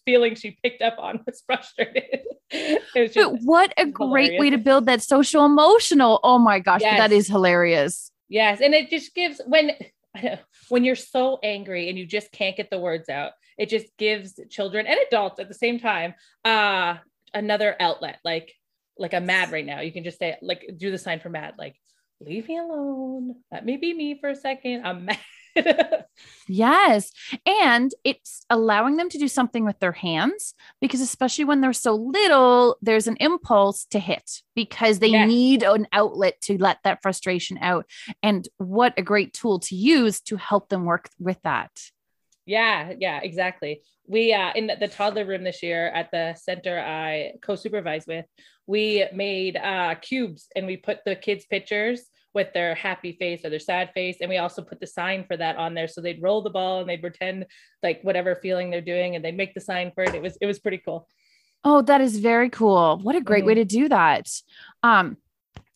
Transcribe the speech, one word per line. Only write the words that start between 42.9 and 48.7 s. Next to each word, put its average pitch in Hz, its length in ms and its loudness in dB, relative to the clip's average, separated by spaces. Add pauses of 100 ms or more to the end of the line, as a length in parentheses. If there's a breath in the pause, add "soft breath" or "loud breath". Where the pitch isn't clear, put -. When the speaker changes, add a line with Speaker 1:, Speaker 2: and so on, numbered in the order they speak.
Speaker 1:
yeah, 170 240 -4
exactly. 170 600 -8 (260)
We, 220 260 0
uh, 190 220 -2
in 220 120 -4 (120)
the 208 80 -2
toddler 208 380 -4
room 185 180 -8
this 180 180 -10
year 170 280 -4
at 170 220 -6
the 165 240 -6
center 175 440 -8
I 156 640 -8
co-supervise 180 640 -8
with, 165 180 -10 (400 soft breath)
we 208 480 -2